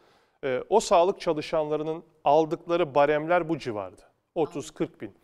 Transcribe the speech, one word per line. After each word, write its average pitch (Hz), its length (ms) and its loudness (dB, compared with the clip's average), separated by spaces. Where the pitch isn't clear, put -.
e, 127 260 -4
o 202 100 4
sağlık 185 420 2
çalışanlarının 156 840 -4
aldıkları 160 720 2
baremler 156 540 2
bu 165 80 -2
civarda. 104 440 -10
Otuz 147 360 -4
kırk - 300 -8
bin. 101 100 -12